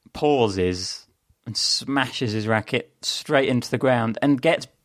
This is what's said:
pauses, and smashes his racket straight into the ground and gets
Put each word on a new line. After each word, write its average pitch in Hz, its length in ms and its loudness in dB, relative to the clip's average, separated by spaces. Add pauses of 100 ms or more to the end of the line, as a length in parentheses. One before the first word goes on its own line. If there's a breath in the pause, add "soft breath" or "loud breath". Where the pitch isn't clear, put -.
(140)
pauses, 95 920 0 (400)
and 110 100 -10
smashes 131 760 -2
his 107 140 -4
racket 110 440 -2 (100)
straight - 480 0
into 123 220 0
the 127 80 0
ground 117 420 2
and 143 200 4
gets - 260 2 (180)